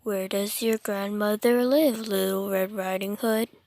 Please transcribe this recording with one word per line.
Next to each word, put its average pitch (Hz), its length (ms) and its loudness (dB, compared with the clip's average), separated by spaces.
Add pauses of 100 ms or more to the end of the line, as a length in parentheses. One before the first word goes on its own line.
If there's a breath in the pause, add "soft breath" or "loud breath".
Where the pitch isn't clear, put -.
Where 190 240 -2
does 202 360 -2
your 226 160 2
grandmother 208 840 0
live, 254 440 2
Little 196 420 -2
Red 190 220 0
Riding 196 460 -4
Hood? 220 320 0 (180)